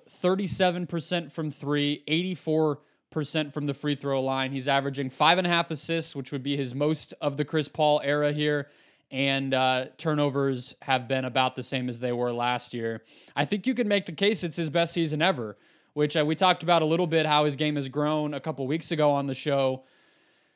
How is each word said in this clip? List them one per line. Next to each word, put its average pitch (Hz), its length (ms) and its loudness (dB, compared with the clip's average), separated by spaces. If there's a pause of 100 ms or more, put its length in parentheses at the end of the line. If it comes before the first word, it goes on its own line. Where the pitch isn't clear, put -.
thirty-seven 180 760 0
percent 170 460 -6
from 156 180 -4
three, 143 560 -2
eighty-four 160 760 0 (300)
percent 151 440 -4
from 147 120 -4
the 139 80 -2
free 147 200 -2
throw 139 260 -2
line. 131 320 -2
He's 135 160 -4
averaging 139 400 0
five 160 300 4
and 180 80 0
a 175 40 0
half 170 200 0
assists, 160 440 -4
which 139 160 -10
would 139 120 -6
be 143 160 -2
his 127 160 -4
most 151 480 -2
of 139 160 -2
the 151 80 0
Chris 151 220 -2
Paul 151 360 2
era 147 280 2
here, 151 360 0 (420)
and, 135 440 0
uh, 131 320 2 (120)
turnovers 139 840 0
have 127 260 0
been 131 160 -2
about 127 320 0
the 131 60 -6
same 127 260 -4
as 117 120 -8
they 123 120 -2
were 120 200 -2
last 120 420 -2
year. 113 280 -4 (340)
I 143 100 2
think 202 200 -2
you 262 80 2
can 208 140 0
make 202 180 0
the 180 60 -10
case 196 320 2
it's 165 120 -6
his 160 140 -2
best 170 240 2
season 156 280 0
ever, 131 340 0 (380)
which, 147 240 0
uh, 151 60 4
we 156 100 0
talked 180 280 4
about 170 200 4
a 156 40 2
little 170 200 2
bit, 160 200 2
how 151 200 4
his 143 100 0
game 151 200 0
has 139 120 -4
grown 151 460 -2
a 139 60 -6
couple 143 260 -6
weeks 160 240 -4
ago 151 200 4
on 139 160 0
the 135 80 -4
show. 135 500 0 (720)